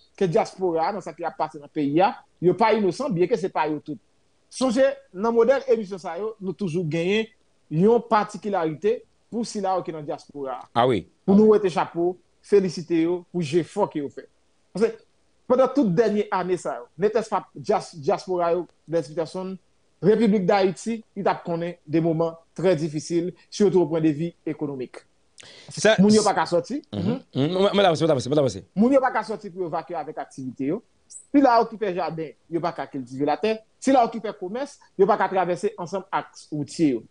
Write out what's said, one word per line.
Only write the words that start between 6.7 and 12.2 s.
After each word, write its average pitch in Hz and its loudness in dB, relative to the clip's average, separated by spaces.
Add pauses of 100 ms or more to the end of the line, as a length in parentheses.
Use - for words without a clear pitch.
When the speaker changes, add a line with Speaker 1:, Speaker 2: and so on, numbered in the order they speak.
Speaker 1:
genyen 175 -2 (440)
yon 202 4
patikilarite 202 -2 (280)
pou 220 -6
sila 190 -4
ou 175 -4
ki 185 -8
nan 151 -12
dyaspora. 135 -10 (140)
Speaker 2:
Ah 120 4
oui. 101 0 (220)
Speaker 1:
Pou 196 6
nou 214 8
rete 202 2
chapeau, 170 -2 (260)